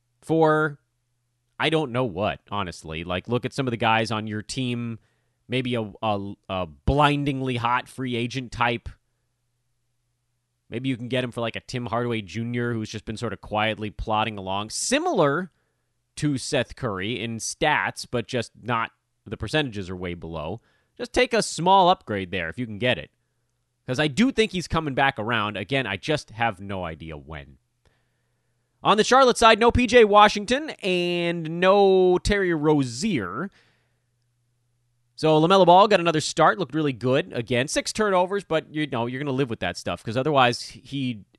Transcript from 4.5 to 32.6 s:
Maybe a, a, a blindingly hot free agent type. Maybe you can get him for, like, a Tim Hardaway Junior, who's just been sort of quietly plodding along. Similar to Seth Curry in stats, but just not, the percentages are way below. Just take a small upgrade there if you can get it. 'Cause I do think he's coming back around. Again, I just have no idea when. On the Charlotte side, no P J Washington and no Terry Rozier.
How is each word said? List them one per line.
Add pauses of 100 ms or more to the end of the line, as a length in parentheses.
Maybe
a, (100)
a, (160)
a
blindingly
hot
free
agent
type. (1800)
Maybe
you
can
get
him
for,
like,
a
Tim
Hardaway
Junior,
who's
just
been
sort
of
quietly
plodding
along.
Similar (640)
to
Seth
Curry
in
stats,
but
just
not, (380)
the
percentages
are
way
below. (340)
Just
take
a
small
upgrade
there
if
you
can
get
it. (760)
'Cause
I
do
think
he's
coming
back
around.
Again,
I
just
have
no
idea
when. (1300)
On
the
Charlotte
side,
no
P
J
Washington (140)
and
no
Terry
Rozier. (1700)